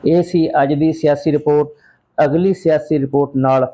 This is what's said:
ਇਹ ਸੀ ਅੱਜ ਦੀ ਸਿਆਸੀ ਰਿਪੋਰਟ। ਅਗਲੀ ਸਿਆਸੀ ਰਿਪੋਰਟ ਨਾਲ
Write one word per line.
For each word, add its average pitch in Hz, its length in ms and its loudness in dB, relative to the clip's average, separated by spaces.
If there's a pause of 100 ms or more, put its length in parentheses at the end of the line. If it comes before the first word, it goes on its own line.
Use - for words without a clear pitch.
ਇਹ 170 180 2
ਸੀ 170 240 0 (160)
ਅੱਜ 143 100 0
ਦੀ 156 200 0
ਸਿਆਸੀ 147 380 -2
ਰਿਪੋਰਟ। 147 360 0 (500)
ਅਗਲੀ 165 360 2
ਸਿਆਸੀ 156 460 0
ਰਿਪੋਰਟ 139 360 -2
ਨਾਲ 131 380 2